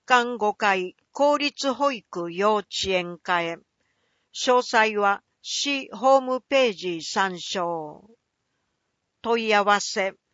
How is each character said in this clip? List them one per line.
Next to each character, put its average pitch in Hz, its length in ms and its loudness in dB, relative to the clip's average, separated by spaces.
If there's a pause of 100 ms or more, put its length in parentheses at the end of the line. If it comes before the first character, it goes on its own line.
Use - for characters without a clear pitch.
館 247 320 2
五 208 160 0
階、 190 420 -2 (160)
公 285 280 2
立 277 340 -4
保 277 180 0
育 175 400 -8
幼 208 260 0
稚 196 120 -6 (200)
園 175 280 -2
課 175 240 -2
へ。 170 160 -6 (800)
詳 247 260 2
細 220 360 0
は、 202 260 2 (260)
市 277 440 -4
ホ 254 240 4
ー 269 40 2
ム 254 200 -4
ペ 262 300 2
ー - 20 -12
ジ 170 280 -6
参 190 380 -2
照。 170 640 -6 (1160)
問 226 260 0
い 214 80 2
合 208 80 4
わ 202 160 4
せ、 190 320 -4 (220)